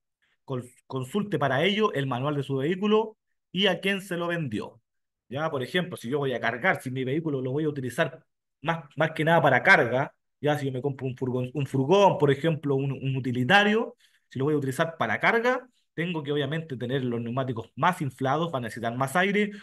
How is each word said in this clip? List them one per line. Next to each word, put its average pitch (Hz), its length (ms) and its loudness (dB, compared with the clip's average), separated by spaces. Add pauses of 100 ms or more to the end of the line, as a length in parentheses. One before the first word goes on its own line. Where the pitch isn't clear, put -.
(440)
Cons-, 123 260 -6 (160)
consulte 156 520 -4
para 139 260 0
ello 202 300 0
el 139 120 -2
manual 135 300 -2
de 143 60 -2
su 135 140 -4
vehículo 208 600 0 (340)
y 190 160 0
a 180 140 0
quién 196 220 -2
se 180 160 -6
lo 175 80 -2
vendió. 151 560 -6 (480)
Ya, 151 200 -4
por 135 120 -2
ejemplo, 147 340 -2
si 113 140 -10
yo 143 80 0
voy 135 160 0
a 117 60 -4
cargar, 123 420 0
si 131 80 -8
mi 131 140 -4
vehículo 143 360 -2
lo 127 120 -4
voy 151 120 -2
a 151 60 0
utilizar 135 540 -4 (360)
más, 160 240 -2 (120)
más 160 160 2
que 160 120 -2
nada 165 160 6
para 127 220 6
carga, 139 520 4 (280)
ya 143 160 2
si 135 80 -4
yo 131 60 -2
me 127 100 -6
compro 131 240 -4
un 127 100 -6
furgón, 127 380 -4
un 143 120 -2
furgón, 175 520 4
por 139 120 4
ejemplo, 139 440 0
un, 139 180 -2
un 131 240 -4
utilitario, 190 800 2 (320)
si - 100 -10
lo 135 60 0
voy 151 100 2
a 147 40 0
utilizar 135 400 -2
para 113 220 -2
carga, 233 460 2 (280)
tengo 165 280 -4
que 139 100 -4
obviamente 147 440 -2
tener 123 280 -2
los 120 160 -2
neumáticos 117 560 -4
más 170 260 2
inflados, 147 500 -2
va 135 60 -4
a - 20 -2
necesitar 117 340 -6
más 131 220 -2
aire, 202 360 2 (100)